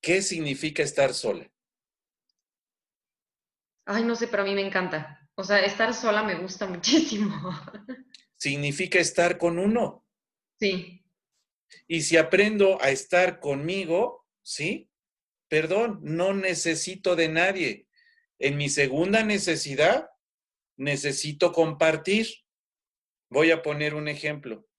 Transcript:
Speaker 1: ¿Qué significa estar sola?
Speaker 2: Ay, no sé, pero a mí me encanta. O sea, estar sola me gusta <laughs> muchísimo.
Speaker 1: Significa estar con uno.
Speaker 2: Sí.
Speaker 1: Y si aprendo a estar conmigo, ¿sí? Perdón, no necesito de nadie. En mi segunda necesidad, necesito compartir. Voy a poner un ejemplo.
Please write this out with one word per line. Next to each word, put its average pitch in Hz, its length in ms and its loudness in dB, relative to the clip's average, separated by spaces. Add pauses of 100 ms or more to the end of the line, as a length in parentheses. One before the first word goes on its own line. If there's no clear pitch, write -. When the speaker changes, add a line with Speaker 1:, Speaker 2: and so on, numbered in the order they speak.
Speaker 1:
¿Qué 185 200 2
significa 156 600 -4
estar 139 300 2
sola? - 380 -6 (2250)
Speaker 2:
Ay, 208 180 -2
no 233 120 0
sé, 226 120 -4
pero 202 160 -2
a - 20 0
mí 196 80 -2
me 196 120 -2
encanta. 185 640 -6 (120)
O 190 40 -8
sea, 196 160 4
estar 226 340 0
sola 220 300 0
me 196 120 -2
gusta 185 300 -8 (160)
<laughs> 285 400 2
muchísimo. 175 300 -4 (840)
Speaker 1:
Significa 143 640 0
estar 175 380 2
con 170 220 0
uno. 214 460 0 (540)
Speaker 2:
Sí. 185 460 -4 (840)
Speaker 1:
Y 165 140 -2
si 160 160 4
aprendo 190 640 4
a 135 80 4
estar 180 500 2
conmigo, 170 880 -2 (180)
¿sí? 180 460 -6 (580)
Perdón, 185 540 0
no 165 320 0
necesito 185 840 -2
de 165 140 2
nadie. 165 580 -2 (520)
En 143 180 0
mi 143 120 -4
segunda 160 540 2
necesidad, 180 840 0 (680)
necesito 143 760 -2
compartir. 160 760 2 (1040)
Voy 160 220 4
a 165 100 2
poner 151 320 -2
un 151 140 -6
ejemplo. 147 600 -8 (120)